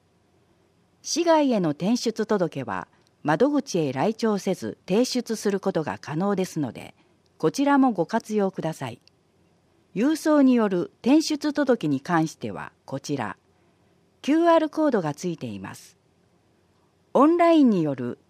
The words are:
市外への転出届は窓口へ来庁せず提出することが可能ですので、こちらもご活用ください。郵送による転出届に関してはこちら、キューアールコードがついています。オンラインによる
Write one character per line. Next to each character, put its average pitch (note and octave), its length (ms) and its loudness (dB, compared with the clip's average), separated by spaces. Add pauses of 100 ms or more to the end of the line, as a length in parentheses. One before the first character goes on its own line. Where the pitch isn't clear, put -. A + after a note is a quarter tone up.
(1000)
市 - 220 -4
外 D#4 280 4
へ G#3+ 80 2
の E3 120 2
転 G#3 260 -2
出 A3 280 -4
届 E3+ 380 -2
は F#2+ 240 -8 (360)
窓 D#3+ 260 2
口 C#4 300 -2
へ C#3 140 -2
来 E3 200 0
庁 G#3+ 240 -2
せ F#3 160 -4
ず A2 240 -8 (100)
提 A3+ 180 2
出 A3+ 320 -4
す G#3+ 120 -4
る G3 120 -2
こ G3 100 -2
と E3 120 -2
が G2+ 160 -8
可 D3+ 180 -10
能 G3 180 0
で F#3+ 80 -2
す E3+ 160 -8
の B2 140 -4
で、 - 200 -16 (440)
こ - 140 0
ち C#4 120 -2
ら C#4+ 140 4
も C4 140 4
ご E3+ 140 -2
活 - 300 -6
用 G3 160 0
く - 100 -10
だ D#3+ 120 -6
さ C3 160 -12
い。 A2+ 100 -14 (960)
郵 C#4+ 220 0
送 D4+ 240 4
に B3+ 140 6
よ A3 120 2
る F3+ 240 -2 (100)
転 D4 200 4
出 D4 320 -4
届 C4 340 0
に C3+ 140 0
関 D#3+ 260 0
し - 80 -16
て A2 160 -10
は D2+ 220 -14 (120)
こ C3+ 140 -10
ち D3 160 -8
ら、 G#2+ 220 -6 (840)
キ C4+ 120 0
ュ E4 120 2
ー E4 80 6
ア - 20 6
ー D#4+ 40 4
ル D#4 100 0
コ D#4 180 -2
ー - 40 0
ド G#3+ 100 2
が D3 120 -4
つ - 140 -10
い E3 100 -6
て C3 100 -10
い G2+ 120 -10
ま G2 140 -14
す。 - 240 -20 (1160)
オ A#3+ 120 6
ン E4+ 120 4
ラ E4+ 140 6
イ D#4 120 6
ン B3 60 6
に F3+ 140 2
よ C#3+ 120 -2
る B2 220 -6 (120)